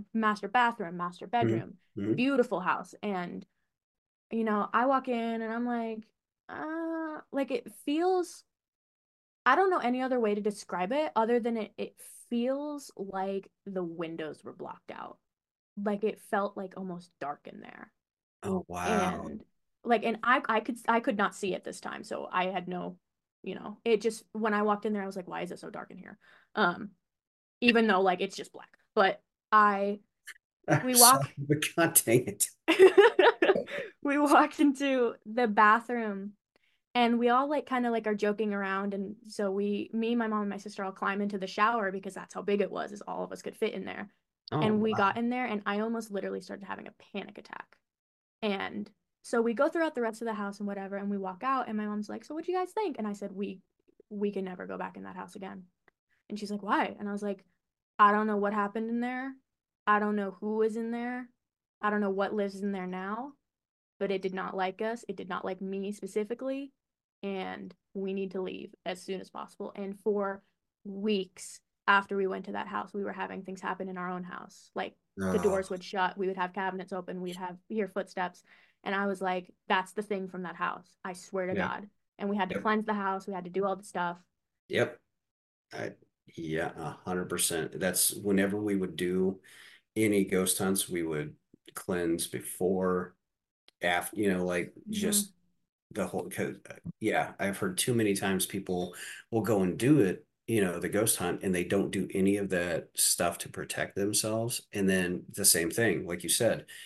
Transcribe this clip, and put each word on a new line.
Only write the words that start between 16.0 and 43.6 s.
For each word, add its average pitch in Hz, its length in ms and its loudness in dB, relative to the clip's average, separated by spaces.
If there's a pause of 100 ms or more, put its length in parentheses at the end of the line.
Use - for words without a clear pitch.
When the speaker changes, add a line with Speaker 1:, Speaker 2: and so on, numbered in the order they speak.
Speaker 1:
it - 160 -2 (100)
felt, 202 260 0
like, 190 200 -10
almost 180 340 -10 (100)
dark 143 300 -8
in - 100 -16
there. - 320 -18 (500)
Speaker 2:
Oh, 190 240 -2
wow. 180 580 0
Speaker 1:
And - 200 -10 (400)
like, 226 200 4
and 233 180 0
I, 262 260 4
I 220 120 2
could, 233 180 -6 (100)
I 233 120 4
could 233 160 0
not 196 180 2
see 185 200 -2
it - 100 -6
this - 160 -10
time, - 240 -10
so - 260 -8
I 180 160 0
had 180 220 -4
no, 180 280 -6 (460)
you 190 120 -8
know, - 300 -12
it 226 160 4
just, 220 320 -2
when 214 220 0
I 208 80 4
walked 208 240 2
in 214 60 0
there, 202 100 -2
I 190 40 -4
was 196 100 -8
like, 180 120 -8
"Why 170 140 -6
is 180 100 -6
it 160 60 -12
so 175 120 -14
dark - 200 -12
in - 80 -18
here?" - 200 -18 (360)
Um, 180 360 2 (680)
even 233 260 6
though, 190 140 8
like, 180 200 4
it's 190 160 -4
just - 160 -10
black. - 160 -18 (260)
But 190 280 6 (300)
I, 208 480 6 (340)
Speaker 2:
<laughs> - 340 -14
I'm 151 160 4
Speaker 1:
we 254 100 2
Speaker 2:
sorry, 247 260 10
Speaker 1:
walk 139 180 -4
Speaker 2:
but 147 260 0 (120)
God 165 280 4
dang 123 220 4
it. - 200 -2 (220)
Speaker 1:
<laughs> 392 1000 8 (340)
We 285 140 2
walked 294 420 6
into 277 580 4 (100)
the 233 200 0
bathroom, 214 840 4 (640)
and 240 240 6
we 240 100 4
all, 262 220 4
like, 277 160 0
kinda, 247 240 0
like, 226 160 0
are 214 80 2
joking 208 400 2
around, 196 400 -2
and 202 220 -4 (100)
so 208 240 -2
we, 202 420 0
me, 226 220 0
my 233 140 0
mom, 214 140 0
and 202 80 -2
my 196 60 -4
sister 208 260 -10
all 190 100 -6
climb 196 280 -2
into 202 160 0
the 190 100 -4
shower 208 460 2
because 196 220 -8
that's 180 180 -12
how 190 80 -8
big 202 220 2
it 185 80 -2
was, - 220 -4
is - 100 -12
all 180 200 -6
of - 100 -8
us 185 100 -10
could - 140 -10
fit - 180 -2